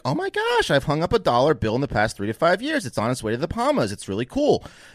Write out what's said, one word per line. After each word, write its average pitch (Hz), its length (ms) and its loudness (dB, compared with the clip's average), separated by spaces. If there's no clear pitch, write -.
'Oh 131 80 0
my 381 160 -4
gosh, 453 400 0
I've 139 140 2
hung 147 180 0
up 175 120 -2
a 151 60 4
dollar 135 360 4
bill 107 200 -2
in 135 60 0
the 139 60 -2
past 110 300 0
three 101 100 -4
to 110 60 -2
five 180 280 2
years. 277 240 -4
It's - 140 -6
on 110 100 0
its 127 140 -4
way 107 80 -2
to 120 60 -2
the 135 100 -4
Bahamas. 233 440 0
It's - 160 -10
really 104 180 -4
cool.'" 262 380 0